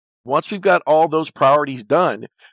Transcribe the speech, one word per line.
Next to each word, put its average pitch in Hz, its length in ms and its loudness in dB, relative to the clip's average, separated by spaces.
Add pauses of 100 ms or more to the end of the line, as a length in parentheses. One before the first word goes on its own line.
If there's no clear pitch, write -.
(240)
Once 143 260 -4
we've 202 100 -8
got 180 260 0
all 156 220 2
those 156 220 -4
priorities 139 520 0
done, 113 440 -2 (260)